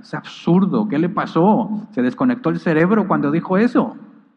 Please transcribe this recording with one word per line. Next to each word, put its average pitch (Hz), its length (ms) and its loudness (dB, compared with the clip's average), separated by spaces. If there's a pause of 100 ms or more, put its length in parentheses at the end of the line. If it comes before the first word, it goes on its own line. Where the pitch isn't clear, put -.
Es - 140 -14
absurdo. 160 760 0
¿Qué 135 100 -2
le 175 100 0
pasó? 160 800 0
¿Se 127 120 -4
desconectó 127 480 -2
el 170 80 -2
cerebro 180 500 2
cuando 147 220 0
dijo 170 280 0
eso? 214 380 0 (400)